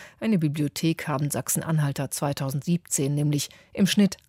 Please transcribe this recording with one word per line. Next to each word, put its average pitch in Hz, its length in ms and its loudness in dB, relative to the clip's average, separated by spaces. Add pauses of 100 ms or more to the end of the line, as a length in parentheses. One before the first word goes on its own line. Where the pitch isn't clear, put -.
(180)
Eine 220 200 0
Bibliothek 151 680 -2
haben 147 240 -2
Sachsen-Anhalter 147 800 -2
zweitausendsiebzehn 143 1040 -2
nämlich 147 360 0 (240)
im 196 120 4
Schnitt 196 300 4 (120)